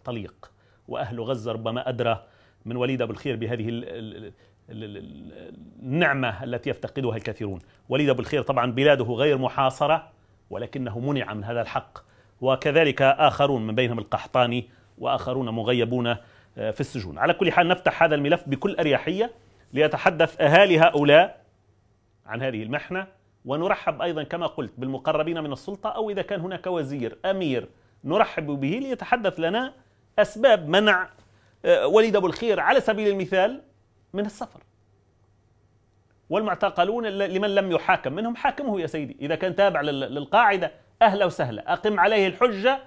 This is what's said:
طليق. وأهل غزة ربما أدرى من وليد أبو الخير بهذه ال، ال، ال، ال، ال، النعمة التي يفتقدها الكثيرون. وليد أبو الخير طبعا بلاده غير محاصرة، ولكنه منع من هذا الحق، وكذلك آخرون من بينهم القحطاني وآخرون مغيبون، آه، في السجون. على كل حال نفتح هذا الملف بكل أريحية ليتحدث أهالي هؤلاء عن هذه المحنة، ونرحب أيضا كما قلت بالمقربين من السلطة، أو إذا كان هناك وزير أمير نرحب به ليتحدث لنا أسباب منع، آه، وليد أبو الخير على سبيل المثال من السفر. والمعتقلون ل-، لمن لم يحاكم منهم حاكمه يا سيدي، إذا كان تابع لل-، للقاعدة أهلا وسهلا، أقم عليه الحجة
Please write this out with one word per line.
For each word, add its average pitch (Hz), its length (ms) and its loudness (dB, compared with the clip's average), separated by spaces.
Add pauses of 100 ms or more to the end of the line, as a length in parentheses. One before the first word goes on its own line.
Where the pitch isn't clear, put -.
طليق. 110 460 -12 (360)
وأهل 120 340 -8
غزة 117 300 -6
ربما 113 380 -6
أدرى 117 340 -2 (420)
من 117 100 -10
وليد 123 260 -2
أبو 113 100 -4
الخير 120 240 -6
بهذه 113 340 -6
ال، 117 200 -8
ال، 110 260 -14
ال، 104 180 -18 (360)
ال، 107 280 -14
ال، - 560 -18 (300)
النعمة 131 600 -2
التي 123 260 -6
يفتقدها 120 460 -6
الكثيرون. 104 440 -8 (300)
وليد 139 200 2
أبو 127 120 2
الخير 135 200 -2
طبعا 127 300 0
بلاده 135 340 6
غير 131 320 0
محاصرة، 139 760 0 (380)
ولكنه 110 500 -8
منع 127 340 -4
من 104 100 -8
هذا 117 180 -4
الحق، - 360 -8 (440)
وكذلك 139 600 2
آخرون 135 680 4
من 107 80 -4
بينهم 117 240 0
القحطاني 120 680 -2 (280)
وآخرون 127 520 -4
مغيبون، 117 580 0
آه، - 640 -6
في - 80 -6
السجون. 113 380 -8
على 165 160 2
كل 170 180 0
حال 175 160 4
نفتح 180 360 2
هذا 151 120 4
الملف 147 340 0
بكل 170 300 -2
أريحية 165 520 0 (420)
ليتحدث 151 680 2
أهالي 165 380 6
هؤلاء 151 640 6 (840)
عن 113 160 -10
هذه 117 220 -6
المحنة، 180 440 -8 (380)
ونرحب 160 560 -4
أيضا 156 220 -4
كما 170 240 -6
قلت 127 300 -10
بالمقربين 151 680 -4
من 147 80 -8
السلطة، 202 380 -10
أو 220 200 -6
إذا 196 120 -4
كان 196 200 -6
هناك 180 260 -10
وزير 139 580 -6
أمير 165 420 -2 (360)
نرحب 165 420 0
به 143 360 -4
ليتحدث 247 580 -4
لنا 214 340 -2 (460)
أسباب 208 500 4
منع، 190 400 4 (560)
آه، 123 220 6
وليد 214 280 6
أبو 185 120 2
الخير 202 320 -2
على 214 200 4
سبيل 214 280 0
المثال 196 540 0 (520)
من 202 120 -4
السفر. - 340 -12 (1700)
والمعتقلون 202 760 0
ل-، 196 280 -2
لمن 196 220 -2
لم 190 160 2
يحاكم 160 420 0
منهم 226 220 -6
حاكمه 247 460 -2
يا 151 60 -4
سيدي، 143 340 -8
إذا 147 140 -4
كان 185 200 -4
تابع 190 260 2
لل-، 143 180 -4 (160)
للقاعدة 190 560 2 (300)
أهلا 202 240 6
وسهلا، 135 480 -4
أقم 208 260 0
عليه 202 280 4
الحجة 240 600 0